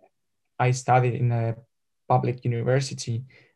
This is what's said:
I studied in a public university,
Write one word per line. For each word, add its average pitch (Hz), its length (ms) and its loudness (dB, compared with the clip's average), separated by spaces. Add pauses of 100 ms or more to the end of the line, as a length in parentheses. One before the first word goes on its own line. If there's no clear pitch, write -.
(580)
I 127 140 4
studied 123 420 2
in 120 180 0
a 117 240 -2 (500)
public 127 380 0
university, 123 800 -2 (320)